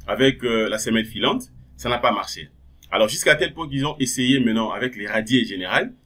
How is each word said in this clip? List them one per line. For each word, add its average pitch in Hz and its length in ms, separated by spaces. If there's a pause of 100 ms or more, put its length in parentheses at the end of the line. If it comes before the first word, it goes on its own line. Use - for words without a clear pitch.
avec, 127 360
euh, 113 260
la 110 100
semelle 113 260
filante, 139 380 (340)
ça 120 140
n'a 120 80
pas 120 140
marché. 92 360 (420)
Alors, 101 180
jusqu'à - 280
tel 160 160
point 160 160
qu'ils 135 160
ont 147 140
essayé 131 420
maintenant 113 300
avec 117 260
les 101 100
radiers 110 380
général, 101 480 (140)